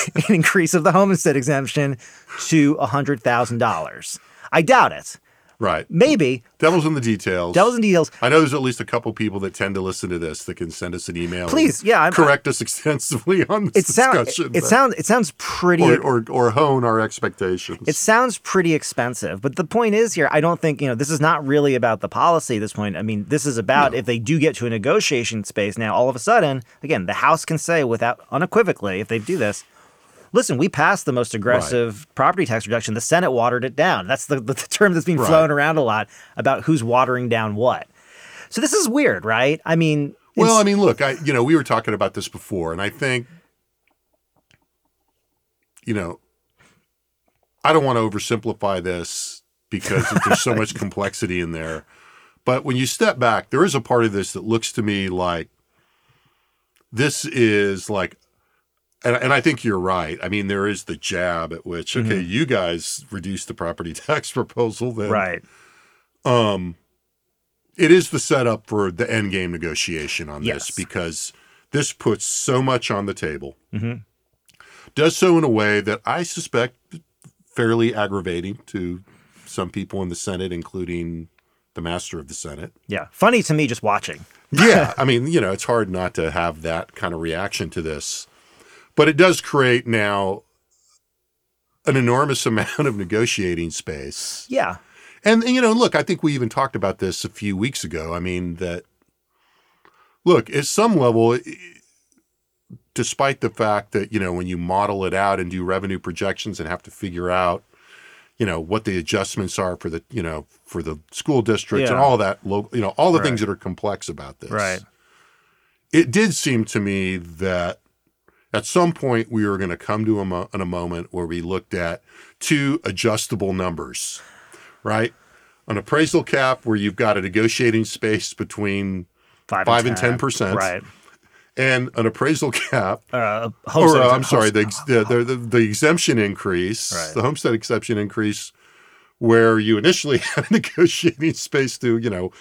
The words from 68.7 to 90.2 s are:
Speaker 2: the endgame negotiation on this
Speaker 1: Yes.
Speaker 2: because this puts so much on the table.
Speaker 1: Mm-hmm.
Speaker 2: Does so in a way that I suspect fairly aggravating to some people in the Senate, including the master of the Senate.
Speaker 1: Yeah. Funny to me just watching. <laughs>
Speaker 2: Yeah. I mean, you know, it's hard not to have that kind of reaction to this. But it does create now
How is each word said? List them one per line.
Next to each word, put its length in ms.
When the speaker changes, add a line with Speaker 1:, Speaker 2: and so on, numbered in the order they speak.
Speaker 2:
the 160
endgame 440
negotiation 760
on 140
this 60
Speaker 1:
Yes. 240
Speaker 2:
because 600
this 220
puts 320
so 380
much 280
on 160
the 80
table. 420
Speaker 1:
Mm-hmm. 220
Speaker 2:
Does 220
so 220
in 60
a 40
way 320
that 240
I 180
suspect 540
fairly 480
aggravating 720
to 360
some 240
people 320
in 80
the 40
Senate, 380
including 760
the 60
master 380
of 100
the 60
Senate. 380
Speaker 1:
Yeah. 240
Funny 340
to 100
me 120
just 160
watching. 480
<laughs> 60
Speaker 2:
Yeah. 440
I 80
mean, 220
you 120
know, 100
it's 140
hard 240
not 240
to 180
have 300
that 340
kind 200
of 80
reaction 480
to 100
this. 460
But 140
it 80
does 240
create 460
now 560